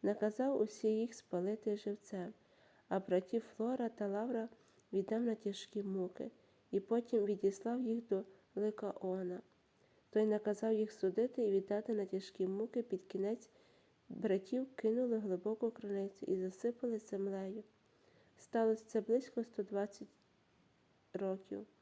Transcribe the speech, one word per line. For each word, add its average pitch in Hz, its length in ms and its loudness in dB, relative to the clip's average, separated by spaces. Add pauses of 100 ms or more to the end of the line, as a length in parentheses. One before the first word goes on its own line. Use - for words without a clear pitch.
наказав 214 600 2
усі 214 260 0
їх 220 260 2
спалити 202 640 -2
живцем, 202 560 -6 (540)
а 190 120 2
братів 190 420 2
Флора 240 480 -2
та 220 180 -4
Лавра 226 420 -2 (440)
віддав 196 280 2
на 233 140 2
тяжкі 202 480 -6
муки, 190 480 -4 (400)
і 196 80 4
потім 233 460 2
відіслав 202 560 0
їх 233 260 -2
до 190 160 0 (320)
Ликаона. 190 880 -2 (680)
Той 214 160 4
наказав 214 480 2
їх 214 180 2
судити 226 500 2
і 214 100 4
віддати 202 420 2
на 208 120 0
тяжкі 190 420 -2
муки. 220 360 0
Під 190 220 -4
кінець 202 440 -2 (600)
братів 214 680 0
кинули 233 420 2
в 214 40 0
глибоку 208 500 0
криницю 196 540 -4
і 190 100 2
засипали 226 640 -2
землею. 196 640 -4 (760)
Сталося 226 480 2
це - 160 0
близько 233 420 2
сто 226 200 -4
двадцять 202 440 -4 (1040)
років 196 520 -4 (160)